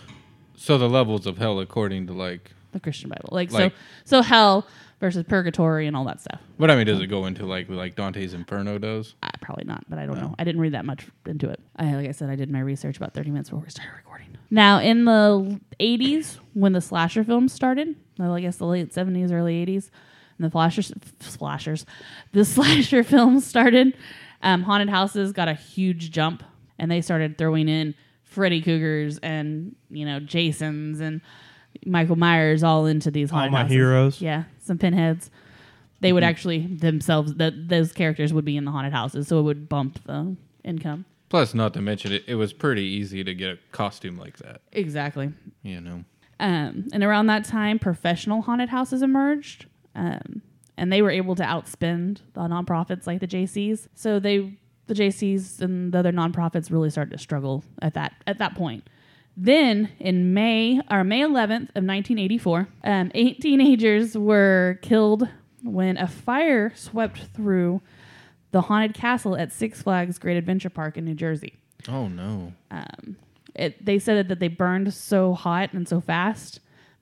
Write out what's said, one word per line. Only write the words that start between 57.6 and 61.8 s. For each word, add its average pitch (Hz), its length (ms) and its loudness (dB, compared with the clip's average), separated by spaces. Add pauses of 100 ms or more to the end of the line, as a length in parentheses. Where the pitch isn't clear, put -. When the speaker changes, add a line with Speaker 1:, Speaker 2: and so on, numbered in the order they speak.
Speaker 2:
at 156 140 -2
that, 147 180 -6 (140)
at 202 100 -4
that 196 180 -4
point. 127 320 -6 (480)
Then 214 540 4 (100)
in 180 340 2
May, 226 460 2 (120)
or 196 120 4
May 214 180 2
eleventh 247 540 0
of 196 80 -2